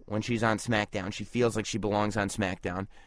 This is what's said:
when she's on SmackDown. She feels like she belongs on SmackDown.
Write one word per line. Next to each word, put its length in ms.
when 160
she's 220
on 140
SmackDown. 540
She 120
feels 320
like 100
she 140
belongs 360
on 140
SmackDown. 580